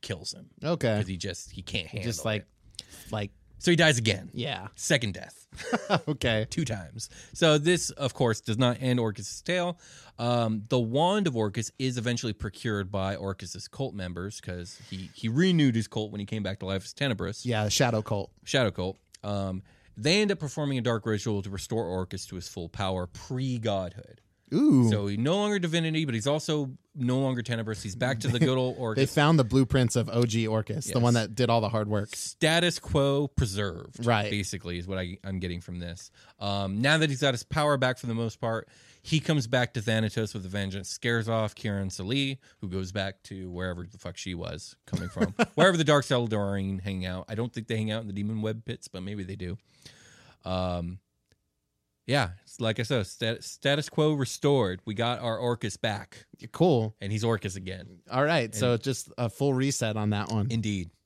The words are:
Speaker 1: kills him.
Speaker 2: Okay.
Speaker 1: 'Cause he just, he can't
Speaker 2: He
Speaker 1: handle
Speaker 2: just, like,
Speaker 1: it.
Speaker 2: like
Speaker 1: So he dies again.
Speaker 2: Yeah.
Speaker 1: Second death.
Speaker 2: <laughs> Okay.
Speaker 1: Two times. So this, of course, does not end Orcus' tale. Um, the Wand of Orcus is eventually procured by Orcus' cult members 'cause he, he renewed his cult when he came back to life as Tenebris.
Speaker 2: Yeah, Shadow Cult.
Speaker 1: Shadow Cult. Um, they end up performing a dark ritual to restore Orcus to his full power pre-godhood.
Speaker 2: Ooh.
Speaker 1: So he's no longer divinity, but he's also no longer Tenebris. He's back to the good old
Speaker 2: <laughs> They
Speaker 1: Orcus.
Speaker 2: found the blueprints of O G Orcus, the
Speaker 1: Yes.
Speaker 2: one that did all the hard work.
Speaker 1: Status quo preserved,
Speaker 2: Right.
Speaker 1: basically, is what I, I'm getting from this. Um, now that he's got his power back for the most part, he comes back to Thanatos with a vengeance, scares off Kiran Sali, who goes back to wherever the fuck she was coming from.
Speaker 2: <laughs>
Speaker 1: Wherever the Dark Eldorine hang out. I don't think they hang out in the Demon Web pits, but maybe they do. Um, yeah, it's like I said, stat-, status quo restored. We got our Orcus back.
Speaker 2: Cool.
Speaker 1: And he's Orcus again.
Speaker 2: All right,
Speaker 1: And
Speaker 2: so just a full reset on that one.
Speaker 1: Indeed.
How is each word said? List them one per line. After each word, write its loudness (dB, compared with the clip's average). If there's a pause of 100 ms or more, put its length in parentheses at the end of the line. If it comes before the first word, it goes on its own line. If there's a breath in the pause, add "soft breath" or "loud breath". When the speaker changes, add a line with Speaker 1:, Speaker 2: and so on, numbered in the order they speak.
Speaker 1:
kills -8
him. -16 (140)
Speaker 2:
Okay. 2
Speaker 1:
'Cause 0
he -4
just, -8
he -12
can't -6
Speaker 2:
He -10
Speaker 1:
handle -4
Speaker 2:
just, -6
like, 0 (380)
Speaker 1:
it. -18 (260 loud breath)
Speaker 2:
like -4 (280)
Speaker 1:
So 4
he 6
dies 6
again. 0
Speaker 2:
Yeah. -6
Speaker 1:
Second 0
death. -16 (140)
Speaker 2:
<laughs> -2
Okay. 0
Speaker 1:
Two -2
times. -8 (240 loud breath)
So 6
this, 2
of -4
course, 2
does -2
not 2
end 2
Orcus' -4
tale. -2 (400 loud breath)
Um, 2
the 4
Wand 2
of 0
Orcus -2
is -2
eventually -2
procured -4
by 0
Orcus' -8
cult -6
members -8
'cause -10 (100)
he, -10
he -6
renewed 6
his 0
cult -6
when -8
he -6
came -4
back -4
to -8
life -2
as -14
Tenebris. -4
Speaker 2:
Yeah, 2
Shadow 4
Cult. -4 (120)
Speaker 1:
Shadow 2
Cult. -4 (260)
Um, -4 (340 soft breath)
they 2
end 2
up -2
performing -2
a -4
dark 0
ritual 0
to -8
restore -4
Orcus -6
to -12
his -10
full -10
power -2
pre-godhood. -4 (320)
Speaker 2:
Ooh. 8
Speaker 1:
So 2
he's -2
no 2
longer 2
divinity, 0
but -2
he's 0
also 0 (260)
no 2
longer 0
Tenebris. -4
He's -6
back 0
to -4
the 2
good 4
old 0
Speaker 2:
<laughs> -12
They -6
Speaker 1:
Orcus. 2
Speaker 2:
found 8
the 6
blueprints 4
of 2
O 4
G 2
Orcus, -2
the -6
Speaker 1:
Yes. 4
Speaker 2:
one 6
that 2
did 2
all 8
the 2
hard 0
work. -2
Speaker 1:
Status 2
quo 2
preserved, -2
Speaker 2:
Right. 4
Speaker 1:
basically, -4
is -8
what -4
I, -6
I'm -4
getting -4
from -10
this. -12 (280 soft breath)
Um, -2
now 6
that 4
he's -2
got 4
his -4
power 2
back 0
for -12
the -2
most -4
part, -4 (320 soft breath)
he 2
comes 2
back 2
to -4
Thanatos 0
with -8
a -8
vengeance, -4
scares -2
off 0
Kiran -4
Sali, -4 (240 soft breath)
who -8
goes -4
back -6
to -12
wherever -6
the -20
fuck -12
she -8
was -10 (100)
coming -4
from. -2 (100)
Speaker 2:
<laughs> -4
Speaker 1:
Wherever 6
the 4
Dark 4
Eldorine 0
hang -6
out. -8
I -10
don't -4
think -8
they 0
hang -2
out -2
in -10
the -8
Demon -4
Web -4
pits, -10
but -12
maybe -8
they -8
do. -6 (880 loud breath)
Um, -2 (1080)
yeah, 0 (120)
it's -20
like 0
I 0
said, 0
stat-, -4
status -2
quo 2
restored. 2
We -4
got -2
our -2
Orcus -2
back. -6 (260)
Speaker 2:
Cool. 4
Speaker 1:
And -6
he's -2
Orcus 0
again. -12 (120)
Speaker 2:
All 2
right, 4
Speaker 1:
And -8
Speaker 2:
so 4
just -4
a 0
full 2
reset 0
on 2
that 0
one. 2
Speaker 1:
Indeed. 0 (160)